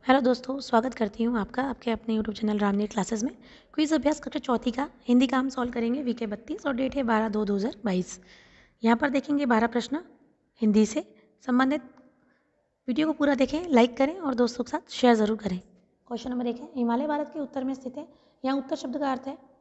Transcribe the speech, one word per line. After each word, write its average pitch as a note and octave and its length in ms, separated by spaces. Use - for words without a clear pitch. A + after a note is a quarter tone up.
हेलो C4+ 160
दोस्तों, B3+ 380
स्वागत A#3+ 340
करती A3 300
हूँ A#3 160
आपका G#3+ 240
आपके B3+ 280
अपने A3 260
YouTube G#3+ 220
चैनल G#3+ 200
रामनीर G3+ 280
क्लासेज G#3+ 360
में। C#4+ 120
क्विज D#4 200
अभ्यास D4 260
कक्षा C4+ 200
चौथी A#3+ 320
का C4+ 160
हिंदी B3 240
का C4 100
हम C4 120
सॉल्व B3 220
करेंगे A#3+ 320
वीके A#3+ 240
बत्तीस G#3+ 400
और C#4 60
डेट C4 220
है C#4 80
बारह A3+ 260
दो G#3+ 160
दो G3+ 100
हज़ार G3+ 200
बाईस। F#3 340
यहाँ A3+ 140
पर C#4+ 120
देखेंगे C#4+ 360
बारह A#3 220
प्रश्न A#3+ 340
हिंदी G#3+ 240
से - 200
संबंधित। C4 360
वीडियो B3+ 200
को D#4 60
पूरा D4 220
देखें, D4 340
लाइक A#3+ 280
करें D4+ 220
और C#4 160
दोस्तों A#3+ 280
के - 80
साथ - 200
शेयर A#3+ 240
ज़रूर G#3+ 220
करें। F#3+ 220
क्वेश्चन A#3+ 220
नंबर B3 180
एक A#3+ 120
है, D4 160
हिमालय B3 320
भारत D4 260
के D#4+ 60
उत्तर C4+ 240
में C4+ 100
स्थित C4 240
है। D4+ 100
यहाँ C4+ 140
उत्तर C4+ 180
शब्द C#4+ 220
का C#4 140
अर्थ C4 160
है C#4+ 100